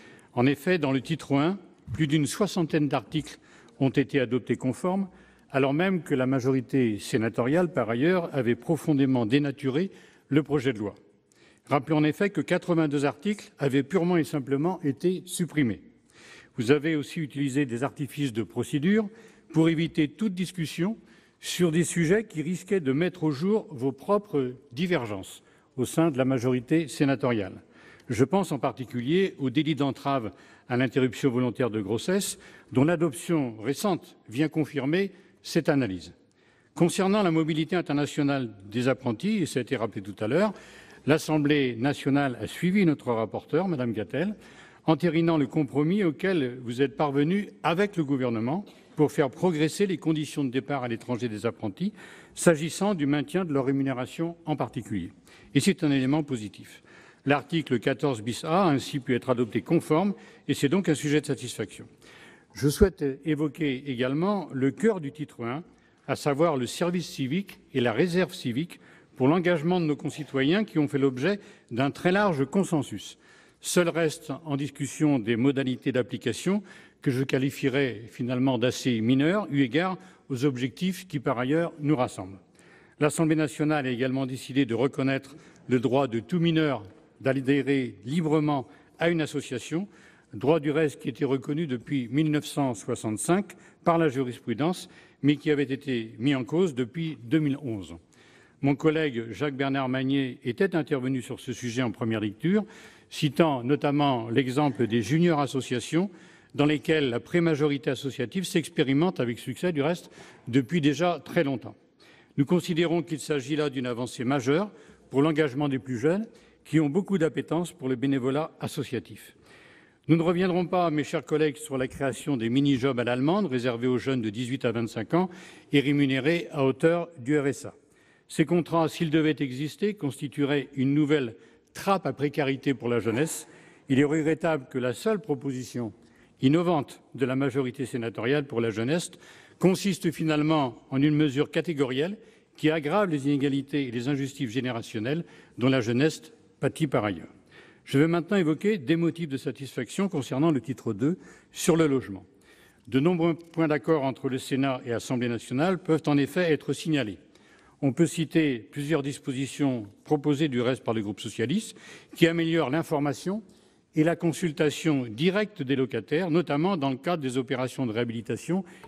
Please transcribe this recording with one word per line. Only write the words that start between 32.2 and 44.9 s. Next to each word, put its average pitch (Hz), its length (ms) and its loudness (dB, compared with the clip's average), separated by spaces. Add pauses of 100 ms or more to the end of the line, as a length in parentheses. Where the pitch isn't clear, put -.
dont 127 120 4
l'adoption 151 760 0
récente 143 560 -4 (120)
vient 139 200 0
confirmer 156 640 -2 (300)
cette - 260 0
analyse. 120 460 0 (600)
Concernant 190 480 4
la 175 80 4
mobilité 160 440 0
internationale 143 760 0 (200)
des 120 180 0
apprentis, 131 500 0
et 156 80 0
ça 123 140 -2
a - 20 -2
été 131 140 -4
rappelé 107 260 -4
tout 98 200 -12
à 104 60 -2
l'heure, 190 240 2 (540)
l'Assemblée 143 680 2
nationale 135 640 0
a 104 60 -6
suivi 185 400 2
notre 135 260 2
rapporteur, 117 560 -2
Madame 127 240 -2
Gatel, 135 440 -4 (500)
entérinant 165 520 4